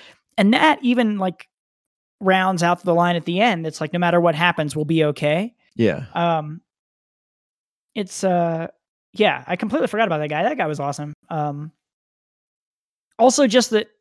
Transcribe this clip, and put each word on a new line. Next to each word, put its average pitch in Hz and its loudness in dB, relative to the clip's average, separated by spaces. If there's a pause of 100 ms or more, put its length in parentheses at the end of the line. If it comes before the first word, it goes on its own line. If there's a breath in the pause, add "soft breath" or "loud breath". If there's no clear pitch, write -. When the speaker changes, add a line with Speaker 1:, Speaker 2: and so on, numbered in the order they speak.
(380 loud breath)
Speaker 1:
And 196 4
that 294 2
even, 226 0
like, 185 -6 (720)
rounds 185 0
out 175 0
the 170 2
line 175 2
at 160 -6
the 175 -2
end. 190 0
It's 151 -8
like, 156 -8
"No 175 -2
matter 175 4
what 170 4
happens, 160 0
we'll 151 -2
be 160 2
okay." 151 -2 (220)
Speaker 2:
Yeah. 113 0
Speaker 1:
Um, 165 -2 (1400)
it's, 196 -6
uh, 170 0 (460)
yeah, 143 0
I 180 -4
completely 226 -2
forgot 214 0
about 165 -2
that 151 -4
guy. 151 -2
That 262 -2
guy 175 -2
was 147 -6
awesome. 147 -8 (160)
Um, 151 -6 (1500)
also 254 4
just 233 2
that 214 0 (140)